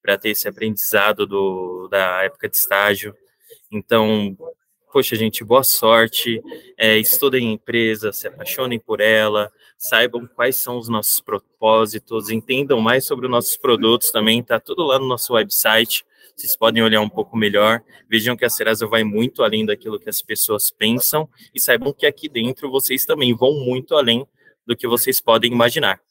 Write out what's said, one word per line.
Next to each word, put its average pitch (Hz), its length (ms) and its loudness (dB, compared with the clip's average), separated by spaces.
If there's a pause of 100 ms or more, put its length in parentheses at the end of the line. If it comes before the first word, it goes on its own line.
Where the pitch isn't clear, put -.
pra 101 160 0
ter 110 140 -2
esse 107 180 -4
aprendizado 104 760 0
do, 92 640 -4
da 92 340 0
época 98 260 -4
de - 80 -6
estágio. 101 580 0 (560)
Então, 107 680 0 (560)
poxa, 127 240 2
gente, 110 260 -2
boa 123 220 4
sorte, 113 760 2 (340)
é, 110 220 4
estudem 127 500 0
a 110 40 -2
empresa, 110 600 -4
se - 160 -10
apaixonem 120 500 -8
por 104 220 -6
ela, 107 500 2 (280)
saibam 120 480 0
quais 120 300 -2
são 123 200 -6
os 117 100 -10
nossos 113 320 -2
propósitos, 110 1120 -2
entendam 127 500 -2
mais 117 280 2
sobre 127 180 -6
os 127 60 -4
nossos 120 260 0
produtos 117 540 2
também, 113 320 0
tá 117 180 -2
tudo 165 240 -6
lá 135 140 2
no 135 80 -2
nosso 127 260 -4
website, 110 720 0 (320)
vocês - 180 -6
podem 113 280 2
olhar 110 180 4
um 107 80 -2
pouco - 280 -8
melhor, 107 460 2 (260)
vejam 113 280 0
que - 80 -2
a 117 60 2
Serasa 110 360 -2
vai 110 160 0
muito 110 400 -2
além 110 220 0
daquilo 104 340 -6
que - 120 -12
as - 100 -6
pessoas - 500 -4
pensam 123 580 0 (260)
e 131 60 -6
saibam 131 320 2
que - 120 -4
aqui 147 240 0
dentro 127 420 -4
vocês 131 360 -2
também 139 280 0
vão 131 200 2 (100)
muito 127 320 -2
além 123 300 2 (400)
do 117 100 -2
que - 100 -8
vocês 120 340 0
podem 113 300 4
imaginar. 120 500 0 (100)